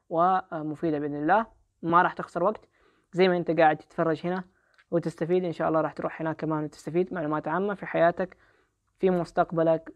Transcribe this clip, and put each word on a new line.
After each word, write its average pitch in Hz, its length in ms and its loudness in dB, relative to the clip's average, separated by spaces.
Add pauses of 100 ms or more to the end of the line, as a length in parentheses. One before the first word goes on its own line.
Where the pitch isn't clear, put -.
ومفيدة 165 920 -2
بإذن 147 160 -6
الله. 175 300 2 (360)
ما 170 200 4
راح 170 120 0
تخسر 175 300 -6
وقت، 214 240 -2 (460)
زي 185 140 4
ما 180 100 2
أنت 170 140 -2
قاعد 156 260 4
تتفرج 160 500 -2
هنا 185 160 -4 (480)
وتستفيد، 170 520 0
إن 175 80 -4
شاء 160 160 -2
الله 160 140 2
راح 151 120 -2
تروح - 280 -8
هناك 160 140 -4
كمان 156 280 -2
وتستفيد 165 500 -4
معلومات 151 340 -4
عامة 190 260 -2
في 190 120 -10
حياتك، 170 520 0 (640)
في 190 100 2
مستقبلك، 165 840 0